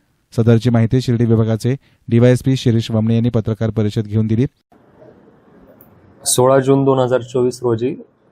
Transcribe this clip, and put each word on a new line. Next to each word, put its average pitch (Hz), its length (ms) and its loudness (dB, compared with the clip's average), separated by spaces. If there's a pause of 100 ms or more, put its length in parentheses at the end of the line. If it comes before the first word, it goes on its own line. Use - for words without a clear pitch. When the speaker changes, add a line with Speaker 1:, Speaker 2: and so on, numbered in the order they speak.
(360)
Speaker 1:
सदरची 117 340 2
माहिती 117 300 0
शिर्डी 120 240 -2
विभागाचे 113 520 0 (320)
डीवायएसपी 123 480 2
शिरीष 117 340 0
वमणे 110 240 0
यांनी 113 140 0
पत्रकार 113 420 -4
परिषद 107 320 -2
घेऊन 107 240 -2
दिली. 113 200 0 (1800)
Speaker 2:
सोळा 131 340 2
जून 139 260 2
दोन 135 140 2
हजार 127 220 0
चोवीस 123 420 -4
रोजी 123 340 -4 (340)